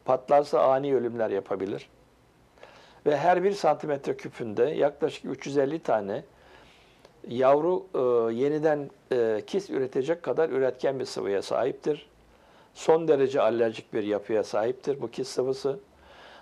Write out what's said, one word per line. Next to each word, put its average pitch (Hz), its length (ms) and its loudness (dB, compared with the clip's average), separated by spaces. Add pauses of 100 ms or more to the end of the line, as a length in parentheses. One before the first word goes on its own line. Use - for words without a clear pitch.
Patlarsa 143 580 2
ani 135 320 2
ölümler 117 360 -2
yapabilir. 98 580 -4 (1160)
Ve 147 100 2
her 180 280 2
bir 202 80 2
santimetre 147 640 -2
küpünde 117 460 -6
yaklaşık 147 600 -2
üç - 220 -10
yüz 143 120 -2
elli 143 200 0
tane 110 460 -2 (1040)
yavru, 143 680 2
e, 120 400 2
yeniden, 147 560 0 (220)
e, 110 340 2
kist - 240 -4
üretecek 139 520 -2
kadar 151 260 0
üretken 131 520 -2
bir - 40 -6
sıvıya 101 380 -4
sahiptir. 139 680 -4 (640)
Son 165 340 4
derece 139 320 4
alerjik 113 540 0
bir 113 80 -2
yapıya 104 420 0
sahiptir 127 580 -2
bu 117 80 -6
kist 127 200 -6
sıvısı. 131 480 -4 (640)